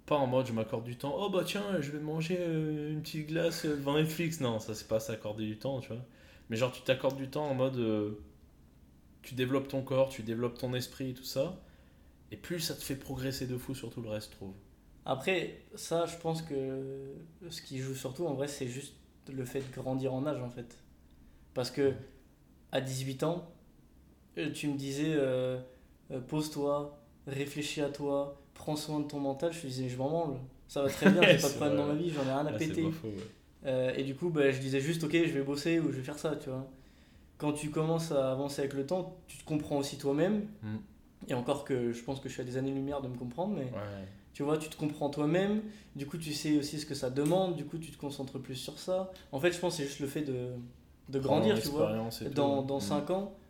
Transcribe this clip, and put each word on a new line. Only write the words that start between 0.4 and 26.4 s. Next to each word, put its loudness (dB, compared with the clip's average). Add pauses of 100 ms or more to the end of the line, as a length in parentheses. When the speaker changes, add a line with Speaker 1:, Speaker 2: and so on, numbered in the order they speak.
Speaker 1:
je -4
m'accorde -2
du -8
temps, « -2
Oh 0
bah 2
tiens, 0
je -4
vais -6
manger, 0
euh, 0
une -2
petite -6
glace, 0
euh, 2
devant 0
Netflix. » 2
Non, 2
ça -6
c'est -12
pas 2
s'accorder -4
du -4
temps, -2
tu -10
vois. -8 (440)
Mais 0
genre 2
tu -14
t'accordes 2
du -4
temps -2
en 2
mode, 2
euh, 2 (1040)
tu -10
développes 2
ton -2
corps, 4
tu -8
développes 0
ton -2
esprit -4
et -6
tout -12
ça, -2 (720)
et -12
plus -4
ça -2
te -14
fait -2
progresser -4
de -2
fou -6
sur -8
tout -8
le -6
reste, -4
je -20
trouve. -10 (520)
Speaker 2:
Après, 0 (120)
ça, 0
je -6
pense -2
que -4 (340)
ce -10
qui -6
joue -4
surtout, -4
en 0
vrai, 0
c'est -4
juste -8 (400)
le -4
fait -4
de -10
grandir 0
en 0
âge, -2
en -6
fait. -12 (800)
Parce 0
que, 4
Speaker 1:
Mhm. 0 (760)
Speaker 2:
à 2
dix-huit -2
ans, 0 (840)
euh, -2
tu -2
me 0
disais, 0
euh, 2 (520)
euh, « -4
Pose-toi, 0 (280)